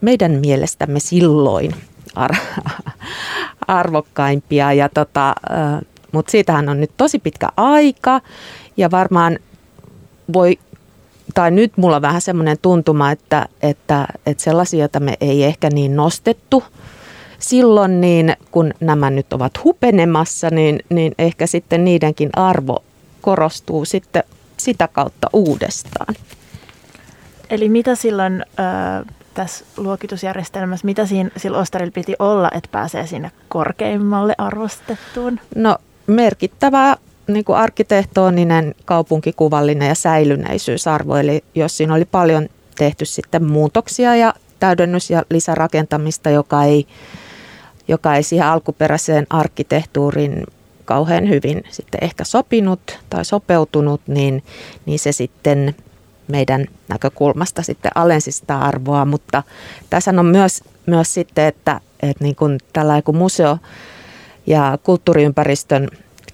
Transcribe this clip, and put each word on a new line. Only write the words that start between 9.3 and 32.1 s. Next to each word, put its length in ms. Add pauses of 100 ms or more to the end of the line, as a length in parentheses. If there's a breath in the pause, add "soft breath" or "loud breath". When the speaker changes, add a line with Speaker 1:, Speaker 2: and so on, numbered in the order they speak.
Speaker 1:
voi, 260 (720)
tai 180
nyt 260
mulla 180
on 60
vähän 200
semmoinen 400
tuntuma, 500
että, 340 (160)
että, 460 (180)
että 180
sellaisia, 360
joita 200
me 220
ei 220
ehkä 300
niin 220
nostettu 680 (760 loud breath)
silloin, 640
niin 320 (180)
kun 280
nämä 300
nyt 240
ovat 300
hupenemassa, 840
niin, 300 (100)
niin 300
ehkä 280
sitten 380
niidenkin 500
arvo 480 (380)
korostuu 640
sitten 380 (340)
sitä 300
kautta 460
uudestaan. 840 (1300 loud breath)
Speaker 2:
Eli 200
mitä 260
silloin, 460
ö, 640 (280)
tässä 320 (120)
luokitusjärjestelmässä, 1080
mitä 200
siinä, 320
sillä 200
ostarilla 340
piti 280